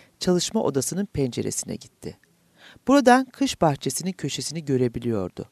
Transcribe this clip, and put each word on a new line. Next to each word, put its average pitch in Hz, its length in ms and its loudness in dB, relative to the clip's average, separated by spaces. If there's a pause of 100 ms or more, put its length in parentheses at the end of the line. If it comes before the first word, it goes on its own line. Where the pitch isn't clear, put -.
(180)
çalışma 185 440 0
odasının 143 420 -2
penceresine 113 680 -4
gitti. - 420 -16 (720)
Buradan 254 380 6
kış - 360 -2
bahçesinin 156 500 0
köşesini 147 540 -8
görebiliyordu. 117 880 -2